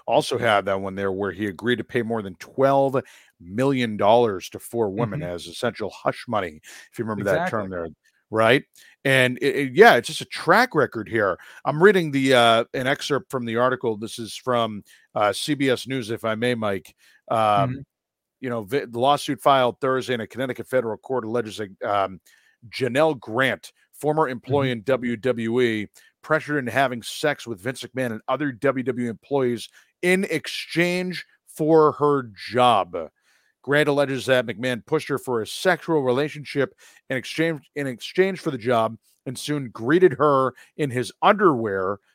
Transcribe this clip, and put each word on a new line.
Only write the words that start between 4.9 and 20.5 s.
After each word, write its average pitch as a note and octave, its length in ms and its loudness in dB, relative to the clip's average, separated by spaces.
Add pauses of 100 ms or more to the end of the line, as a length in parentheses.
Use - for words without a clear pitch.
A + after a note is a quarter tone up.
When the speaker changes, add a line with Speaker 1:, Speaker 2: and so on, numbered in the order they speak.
Speaker 2:
Mm-hmm. F2 100 -6
Speaker 1:
as F2 160 -8
essential G2+ 460 -6
hush - 360 -6
money, F#2 340 -4 (300)
if - 60 -14
you A#2+ 80 -6
remember G#2 200 -6
that E3 240 0
term G#2+ 160 -4
Speaker 2:
Exactly. F2 240 -8
Speaker 1:
there, D2+ 60 -18 (360)
right? A2+ 320 4 (420)
And B2+ 380 4
it, C3+ 120 0
it, C3 180 -4
yeah, F#3+ 220 10
it's A#2+ 120 0
just - 140 -10
a - 40 -10
track A3 480 2
record A#2 340 0
here. G#2 320 0 (260)
I'm D3 160 -2
reading F#3 300 4
the, C3+ 220 2
uh, A#2 400 6
an C3 140 -4
excerpt C#3 420 -4
from B2+ 160 -6
the A2+ 120 -4
article. B2 400 0
This G#2+ 200 -12
is A2 180 -12
from, A2+ 480 -4 (300)
uh, G#2 200 2
C - 200 -4
B C#3 160 0
S A#2+ 160 -2
News, B2 240 -8
if A2+ 160 -6
I A2 80 -2
may, A#2+ 220 -2
Mike. G2+ 400 -6 (340)
Um, A#2+ 80 0
Speaker 2:
Mm-hmm. G#2+ 420 2 (600)
Speaker 1:
you C3 100 -8
know, A#2 140 -6
vi-, G2 220 -4
the A#2 140 -8
lawsuit C#3 400 0
filed C3 420 2
Thursday B2+ 340 0
in A2+ 60 -4
a G#2 60 -8
Connecticut B2 400 -8